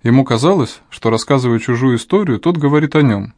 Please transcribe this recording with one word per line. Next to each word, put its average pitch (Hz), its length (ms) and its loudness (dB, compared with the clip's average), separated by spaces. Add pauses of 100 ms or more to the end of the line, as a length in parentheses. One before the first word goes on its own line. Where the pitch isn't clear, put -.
Ему 131 220 2
казалось, 131 560 -2 (100)
что, - 200 -4
рассказывая 117 500 0
чужую 123 360 0
историю, 175 440 -2
тот 170 160 0
говорит 147 400 0
о 151 60 4
нём. 101 360 -2